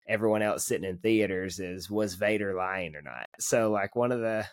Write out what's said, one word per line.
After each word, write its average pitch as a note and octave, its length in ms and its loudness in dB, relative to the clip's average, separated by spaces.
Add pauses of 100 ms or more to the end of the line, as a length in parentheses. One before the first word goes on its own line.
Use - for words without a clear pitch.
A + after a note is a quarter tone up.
everyone G#2+ 360 2
else G2+ 220 0
sitting F#2+ 220 -2
in F#2 120 -4
theaters, F#2+ 600 2
is, F#2 300 -8
"Was G#2 260 0
Vader G2+ 400 0
lying F#2 400 -4
or D2 60 -12
not?" A#1+ 240 -12 (140)
So, A2+ 320 2
like, G2+ 240 -2
one A#2+ 160 2
of B2 100 0
the, A2 320 -2